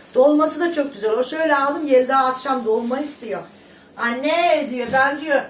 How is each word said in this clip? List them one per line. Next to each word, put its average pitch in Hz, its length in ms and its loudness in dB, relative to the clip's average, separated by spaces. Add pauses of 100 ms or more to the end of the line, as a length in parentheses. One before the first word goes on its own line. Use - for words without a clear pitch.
(140)
Dolması 302 460 4
da 339 120 0
çok 285 220 -4
güzel 214 180 -4
olur. 247 120 0
Şöyle 311 320 0
aldım, 294 300 -2
Yelda 254 300 4
akşam 262 480 0
dolma 240 360 -2
istiyor. 208 400 -8 (560)
"Anne," 302 720 0
diyor, 240 220 -6
"ben," 285 280 2
diyor, 285 300 0